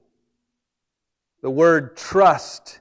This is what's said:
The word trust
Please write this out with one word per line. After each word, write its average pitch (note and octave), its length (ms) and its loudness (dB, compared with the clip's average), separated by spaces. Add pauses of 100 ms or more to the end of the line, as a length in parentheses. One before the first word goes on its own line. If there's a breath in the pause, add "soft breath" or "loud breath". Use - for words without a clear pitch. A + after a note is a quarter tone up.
(1400)
The C3 80 -8
word D3+ 480 0
trust - 840 -2